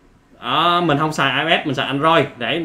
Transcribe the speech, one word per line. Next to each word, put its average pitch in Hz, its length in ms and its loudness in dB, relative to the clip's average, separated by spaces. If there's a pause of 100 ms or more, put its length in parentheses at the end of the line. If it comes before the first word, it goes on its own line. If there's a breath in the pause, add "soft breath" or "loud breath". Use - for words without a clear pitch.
(440)
Đó, 165 380 2
mình 151 160 2
không 156 160 -2
xài 139 320 0
I 165 80 2
O 196 40 4
S, - 80 -6
mình 139 100 -2
xài 123 120 -4
Android 143 380 2 (120)
để 123 280 -4